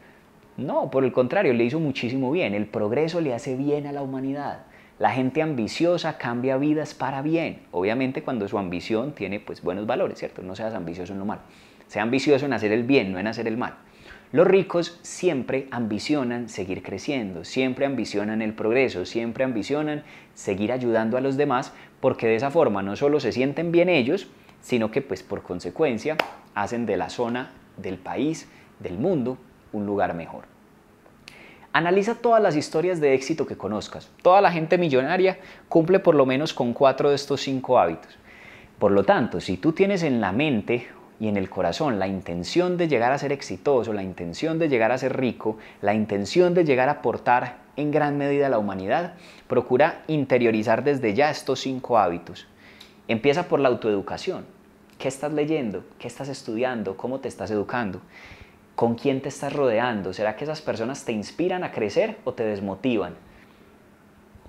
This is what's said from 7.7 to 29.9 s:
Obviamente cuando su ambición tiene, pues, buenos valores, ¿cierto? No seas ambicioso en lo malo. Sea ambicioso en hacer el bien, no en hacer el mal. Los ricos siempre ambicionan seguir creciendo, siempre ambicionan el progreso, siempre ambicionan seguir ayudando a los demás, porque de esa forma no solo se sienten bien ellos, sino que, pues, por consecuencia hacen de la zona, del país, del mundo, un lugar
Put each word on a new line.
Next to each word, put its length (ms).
Obviamente 520
cuando 240
su 100
ambición 540
tiene, 300
pues, 200
buenos 240
valores, 340
¿cierto? 220
No 140
seas 180
ambicioso 380
en 80
lo 60
malo. 160
Sea 160
ambicioso 420
en 80
hacer 180
el 120
bien, 280
no 80
en 80
hacer 200
el 100
mal. 160
Los 160
ricos 540
siempre 680
ambicionan 760
seguir 340
creciendo, 600
siempre 420
ambicionan 560
el 120
progreso, 520
siempre 380
ambicionan 600
seguir 380
ayudando 460
a 40
los 140
demás, 380
porque 280
de 100
esa 140
forma 300
no 140
solo 240
se 140
sienten 400
bien 160
ellos, 380
sino 300
que, 100
pues, 220
por 200
consecuencia 720
hacen 300
de 120
la 120
zona, 420
del 200
país, 520
del 180
mundo, 400
un 120
lugar 300